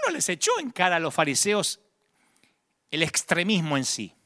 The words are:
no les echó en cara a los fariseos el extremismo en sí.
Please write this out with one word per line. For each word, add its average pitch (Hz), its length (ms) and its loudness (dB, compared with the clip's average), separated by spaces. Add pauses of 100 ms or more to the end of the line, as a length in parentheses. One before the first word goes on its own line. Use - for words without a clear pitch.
no 392 60 0
les 294 160 -2
echó 427 300 0
en 285 120 -6
cara 180 260 2
a 165 40 2
los 160 140 -4
fariseos 170 680 0 (1120)
el 156 120 -2
extremismo 165 720 0
en 131 80 0
sí. - 300 -6 (120)